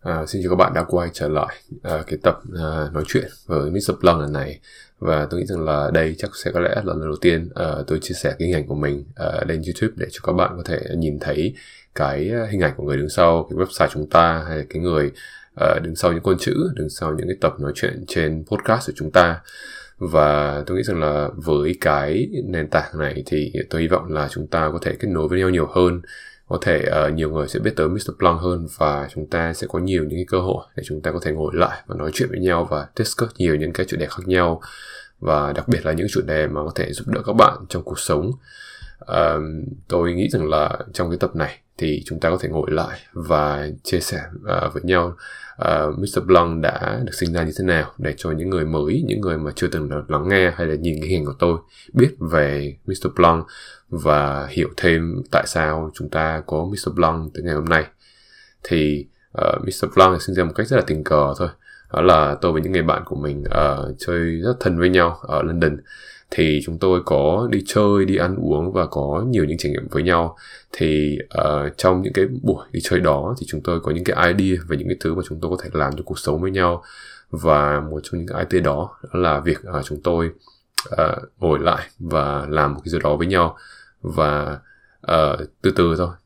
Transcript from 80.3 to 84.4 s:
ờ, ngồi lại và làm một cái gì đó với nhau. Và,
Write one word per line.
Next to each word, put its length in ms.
ờ, 260
ngồi 200
lại 300
và 500
làm 240
một 120
cái 60
gì 120
đó 120
với 120
nhau. 300
Và, 580